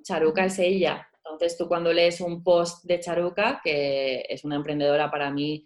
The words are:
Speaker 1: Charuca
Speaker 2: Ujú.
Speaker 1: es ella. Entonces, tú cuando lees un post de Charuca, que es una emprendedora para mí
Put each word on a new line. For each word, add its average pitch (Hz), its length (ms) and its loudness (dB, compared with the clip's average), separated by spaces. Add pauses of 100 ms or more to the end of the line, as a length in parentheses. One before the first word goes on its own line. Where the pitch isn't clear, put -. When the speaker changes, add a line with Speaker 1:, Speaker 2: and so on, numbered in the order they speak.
Speaker 1:
Charuca 160 400 2
Speaker 2:
Ujú. 185 40 2
Speaker 1:
es 190 120 -4
ella. 175 500 0 (160)
Entonces, 170 320 -4
tú 170 100 -4
cuando 170 240 0
lees 170 300 2
un 170 220 -6
post 170 420 2
de 175 140 0
Charuca, 175 640 -2
que 139 640 -2
es - 160 -8
una 147 100 -4
emprendedora 147 540 0
para 147 220 -4
mí 147 340 -4